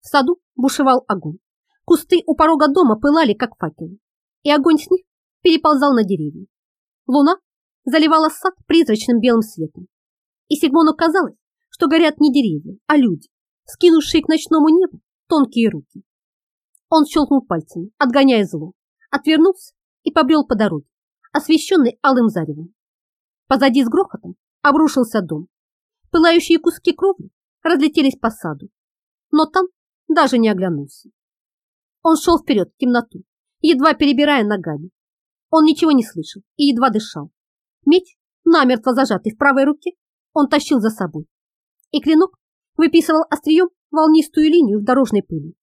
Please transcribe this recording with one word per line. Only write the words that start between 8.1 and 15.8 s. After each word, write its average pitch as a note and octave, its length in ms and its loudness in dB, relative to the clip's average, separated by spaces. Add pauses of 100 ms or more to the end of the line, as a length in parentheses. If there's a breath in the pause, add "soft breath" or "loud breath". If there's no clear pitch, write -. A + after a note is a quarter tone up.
сад F#4 240 -6 (140)
призрачным A#3+ 520 0
белым A#3 220 0
светом, F3+ 460 -12 (640)
и C#4+ 60 -2
Сигмону D#4 380 0
казалось, D#4+ 440 -2 (320)
что - 180 -4
горят D4+ 320 0
не D4 140 2
деревья, G3 520 -4
а D4+ 120 0
люди, G#3 320 -2 (360)
скинувшие E4 560 2
к - 60 -8
ночному D#4 420 0
небу F4 300 0 (280)
тонкие A#3 420 0
руки. - 340 -12 (840)